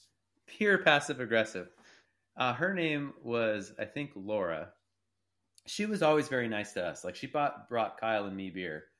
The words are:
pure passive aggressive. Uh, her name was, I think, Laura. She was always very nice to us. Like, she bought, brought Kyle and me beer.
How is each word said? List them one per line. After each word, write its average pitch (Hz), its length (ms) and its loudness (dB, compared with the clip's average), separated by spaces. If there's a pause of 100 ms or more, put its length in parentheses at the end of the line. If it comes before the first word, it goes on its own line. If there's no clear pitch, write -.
(460)
pure 202 320 4
passive 143 420 4
aggressive. 110 480 0 (680)
Uh, 123 180 0
her 180 200 0
name 151 480 -2
was, 110 560 0
I 107 60 -2
think, 143 320 -8
Laura. 92 540 -2 (960)
She 208 200 -4
was 208 160 -2
always 151 260 6
very 123 200 0
nice 104 240 -4
to 87 120 -2
us. 82 200 -6
Like, 90 120 -6
she 135 120 -10
bought, 147 400 -2
brought 113 320 0
Kyle 107 260 0
and 95 100 -8
me 95 140 -6
beer. 85 340 -6 (160)